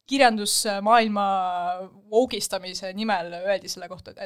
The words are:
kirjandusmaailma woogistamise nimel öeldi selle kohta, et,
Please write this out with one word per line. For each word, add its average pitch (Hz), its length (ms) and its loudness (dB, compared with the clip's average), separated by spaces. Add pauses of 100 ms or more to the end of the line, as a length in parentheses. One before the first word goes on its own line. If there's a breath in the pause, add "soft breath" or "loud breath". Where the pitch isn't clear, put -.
kirjandusmaailma 220 1120 2 (880)
woogistamise 196 840 -2
nimel 190 460 -2
öeldi 185 280 -2
selle 175 220 -12
kohta, 180 220 -16
et, - 120 -20